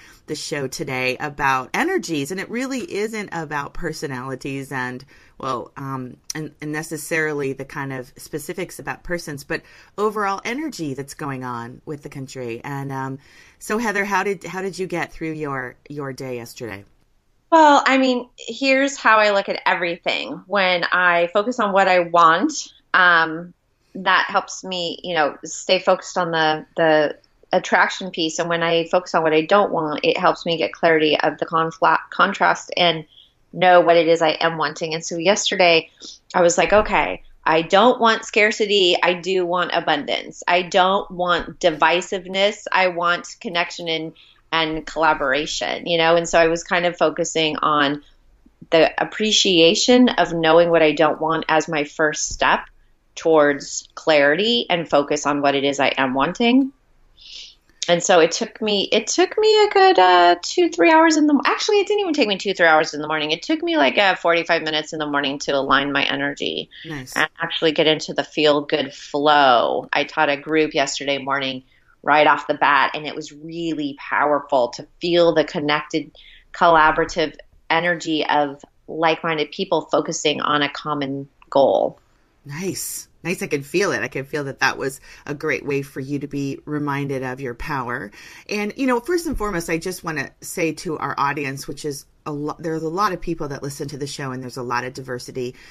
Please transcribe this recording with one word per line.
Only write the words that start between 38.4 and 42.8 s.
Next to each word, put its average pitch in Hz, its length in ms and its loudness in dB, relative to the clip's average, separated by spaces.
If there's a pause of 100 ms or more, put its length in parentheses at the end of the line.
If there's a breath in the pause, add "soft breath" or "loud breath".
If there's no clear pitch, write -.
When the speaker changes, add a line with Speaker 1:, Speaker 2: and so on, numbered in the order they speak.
Speaker 2:
I 180 140 2
do 180 320 -2
want 175 260 -2
abundance. 147 760 -4
I 175 140 2
don't 185 480 2
want 175 500 -2
divisiveness. 185 1120 0
I 185 180 2